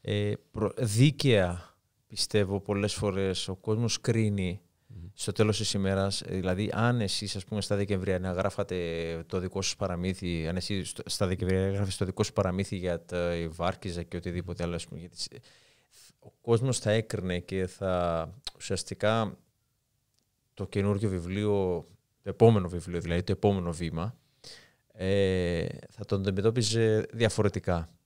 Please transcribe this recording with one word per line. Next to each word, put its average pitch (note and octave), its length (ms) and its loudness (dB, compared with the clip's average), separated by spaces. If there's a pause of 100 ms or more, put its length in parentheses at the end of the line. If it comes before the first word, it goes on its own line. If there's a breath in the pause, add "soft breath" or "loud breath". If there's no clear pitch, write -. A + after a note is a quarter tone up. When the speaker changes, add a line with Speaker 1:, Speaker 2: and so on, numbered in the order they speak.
Speaker 1:
ε, G#2 320 -2 (180)
προ-, G#2 280 -2
δίκαια, G#2+ 960 4 (320)
πιστεύω, G2+ 540 0
πολλές G2+ 340 0
φορές G2 540 -2
ο F#2+ 60 -4
κόσμος A2 460 -2
κρίνει G2+ 600 0 (260)
Speaker 2:
Μμμ. F2+ 280 -16
Speaker 1:
στο - 180 -6
τέλος G#2 260 4
της G#2+ 140 -2
ημέρας. G2 480 0
Ε, F2+ 140 -8
δηλαδή, F#2 380 0
αν A#2+ 280 2
εσείς, G2+ 360 -4
ας F#2+ 80 -8
πούμε, G#2+ 160 -6
στα G2+ 160 -2
Δεκεμβριανά F#2+ 560 -2
γράφατε F#2 440 -2 (500)
το F#2+ 120 -2
δικό F#2 240 -4
σας - 140 -4
παραμύθι, F2 720 -2
αν F2 80 -2
εσύ F#2 280 -4
στο, - 220 -12
στα - 200 -2
Δεκεμβριανά F#2+ 440 2
γράφεις G2 260 -2
το - 80 0
δικό F#2+ 180 -2
σου - 100 -2
παραμύθι F#2+ 440 0
για F2 280 -2
τα, F2 300 -2
η E2+ 140 -4
Βάρκιζα E2+ 540 -4
και E2 140 -10
οτιδήποτε F2 460 -6
άλλο, F2 120 -4
ας E2+ 120 -8
πούμε, - 140 -14
γιατί - 200 -16
σε-, - 180 -10 (800 loud breath)
ο - 120 -20 (100)
κόσμος A#2+ 380 2
θα G#2+ 120 0
έκρινε F#2 480 0
και F#2 280 -2
θα, F2 640 0 (280)
ουσιαστικά, G#2 840 -2 (1160)
το F#2+ 120 -8
καινούργιο G2+ 420 2
βιβλίο, F#2 800 0 (360)
το - 80 -10
επόμενο G#2+ 380 6
βιβλίο, E2+ 320 -6
δηλαδή E2+ 220 0
το F#2+ 100 0
επόμενο F#2 400 2
βήμα, E2 420 -4 (760 loud breath)
ε, F#2 760 2 (240)
θα - 140 -12
τον G2 160 0
αντιμετώπιζε A2 920 2
διαφορετικά. G2+ 760 2 (180)